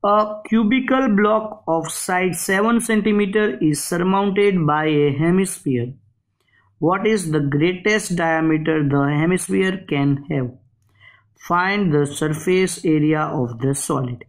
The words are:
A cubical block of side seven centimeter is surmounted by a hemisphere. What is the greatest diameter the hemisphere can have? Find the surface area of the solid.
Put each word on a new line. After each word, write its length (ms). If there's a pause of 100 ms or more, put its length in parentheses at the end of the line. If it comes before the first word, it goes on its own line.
A 320 (120)
cubical 680
block 500
of 240
side 460
seven 440
centimeter 800
is 220
surmounted 800
by 200
a 340
hemisphere. 760 (880)
What 260
is 280
the 80
greatest 720
diameter 760
the 140 (160)
hemisphere 680
can 420
have? 220 (960)
Find 440
the 140
surface 800
area 380
of 360
the 160
solid. 540